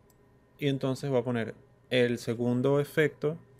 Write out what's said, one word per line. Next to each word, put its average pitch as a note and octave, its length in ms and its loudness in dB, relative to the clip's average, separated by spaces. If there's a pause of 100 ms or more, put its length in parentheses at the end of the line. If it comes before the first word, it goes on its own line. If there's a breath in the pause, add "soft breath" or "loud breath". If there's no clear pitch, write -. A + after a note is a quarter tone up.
(560)
y D3 120 -2
entonces C#3 420 -2
voy B2+ 80 4
a A#2 60 0
poner A#2 320 -2 (340)
el A#2+ 300 2
segundo B2 580 0
efecto D3 580 0 (240)